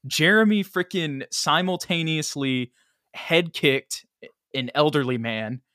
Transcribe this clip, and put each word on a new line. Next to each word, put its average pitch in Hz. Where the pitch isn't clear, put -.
Jeremy 208
frickin' 165
simultaneously 156
head 170
kicked -
an 127
elderly 139
man 113